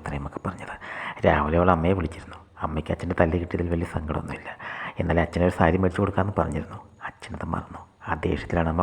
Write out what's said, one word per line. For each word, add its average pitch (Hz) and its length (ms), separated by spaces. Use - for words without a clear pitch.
ഇത്രയുമൊക്കെ 71 460
പറഞ്ഞത്. - 280
രാവിലെ 76 340
അവൾ 90 160
അമ്മയെ 82 220
വിളിച്ചിരുന്നു. - 400
അമ്മയ്ക്ക് 80 300
അച്ഛൻ്റെ 87 260
തല്ല് 85 220
കിട്ടിയതിൽ 87 320
വലിയ 85 200
സങ്കടമൊന്നുമില്ല. 78 560
ഇന്നലെ 85 240
അച്ഛനൊരു 87 340
സാരി 87 200
മേടിച്ചു 92 240
കൊടുക്കാമെന്ന് 95 360
പറഞ്ഞിരുന്നു. - 400
അച്ഛനത് - 460
മറന്നു. - 260
ആ 85 60
ദേഷ്യത്തിലാണ് 85 480
അമ്മ 87 100